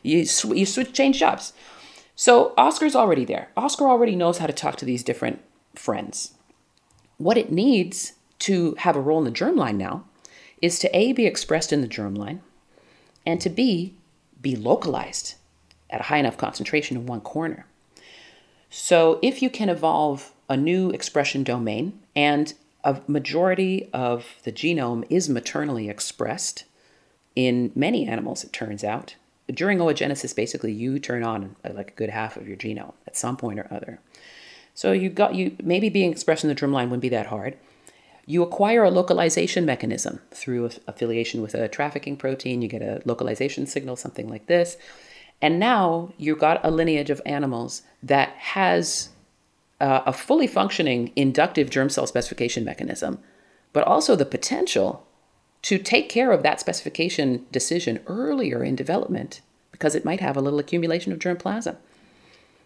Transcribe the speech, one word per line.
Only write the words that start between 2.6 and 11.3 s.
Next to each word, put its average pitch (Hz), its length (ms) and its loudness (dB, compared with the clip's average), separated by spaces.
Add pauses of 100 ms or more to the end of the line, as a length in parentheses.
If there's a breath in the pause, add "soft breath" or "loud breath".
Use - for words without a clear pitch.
already 180 300 4
there. - 320 -6
Oscar 277 320 2
already 233 280 6
knows 175 220 2
how 165 80 -2
to 151 60 0
talk 143 240 -4
to - 80 -8
these 123 200 -2
different - 360 -4 (340)
friends. - 600 -6 (840)
What 208 180 2
it - 160 0
needs 202 600 2 (260)
to 170 380 2
have 160 180 2
a 139 40 2
role 151 180 2
in 151 60 2
the 120 60 0
germline 156 460 0
now 95 280 -6 (580 loud breath)
is 170 160 0
to - 180 0
A, 233 160 4
be 233 140 4
expressed - 460 0